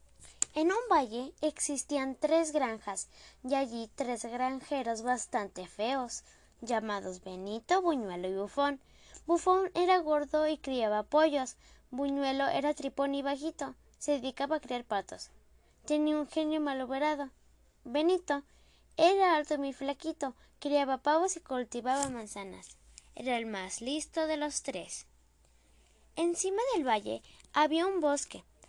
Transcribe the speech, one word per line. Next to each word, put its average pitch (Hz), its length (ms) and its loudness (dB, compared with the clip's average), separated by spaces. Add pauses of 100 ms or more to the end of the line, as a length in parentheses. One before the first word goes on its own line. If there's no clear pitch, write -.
(540)
En 320 180 4
un 415 60 2 (120)
valle 254 520 2
existían 285 760 -2
tres 311 340 4
granjas 226 560 -2 (360)
y 262 100 -2
allí 233 400 -2
tres 240 300 -4
granjeros 247 800 -4
bastante 226 640 -2
feos, 240 580 -4 (380)
llamados 208 600 -4
Benito, 202 600 -2
Buñuelo 202 460 0
y 185 60 -2
Bufón. 269 460 -2 (460)
Bufón 370 480 4
era 359 240 4
gordo 302 500 2
y 311 80 0
criaba 220 460 0
pollos. 285 540 2 (340)
Buñuelo 277 580 0
era 285 240 2
tripón 277 420 -2
y 277 60 -2
bajito, 277 540 -4 (240)
se - 140 0
dedicaba 277 440 -2
a 294 40 -2
criar 240 240 -6
patos. - 460 -6 (540)
Tenía 302 320 2
un 294 100 -2
genio 311 340 0
malhumorado. 277 680 -2 (560)
Benito 311 580 0 (540)
era 370 400 6
alto 302 180 0
y 294 40 0
muy 277 160 -4
flaquito, 277 600 -4 (260)
criaba 277 360 2
pavos 320 400 2
y 339 40 -14
cultivaba 254 680 -2
manzanas. 202 680 -12 (360)
Era 240 220 -2
el 233 80 -4
más 196 380 -8
listo 302 440 -4
de 311 120 -2
los 294 240 -4
tres. 185 420 -10 (1120)
Encima 349 460 0 (120)
del 311 140 0
valle 220 340 -2 (300)
había 311 340 2
un 381 140 0
bosque. 285 440 -2 (240)